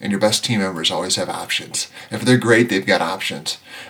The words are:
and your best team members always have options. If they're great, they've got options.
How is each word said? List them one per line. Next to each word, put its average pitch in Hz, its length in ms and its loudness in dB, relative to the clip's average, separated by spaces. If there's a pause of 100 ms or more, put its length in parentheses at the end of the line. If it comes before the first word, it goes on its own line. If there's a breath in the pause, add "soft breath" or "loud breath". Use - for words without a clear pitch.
and 104 100 -4
your 98 80 0
best 107 240 2
team 110 160 0
members 92 320 -2
always 92 240 -2
have - 140 -4
options. 85 600 -6 (220 loud breath)
If 107 120 -6
they're 127 140 6
great, 120 300 4
they've 95 180 0
got 92 160 2
options. - 560 -4 (320 loud breath)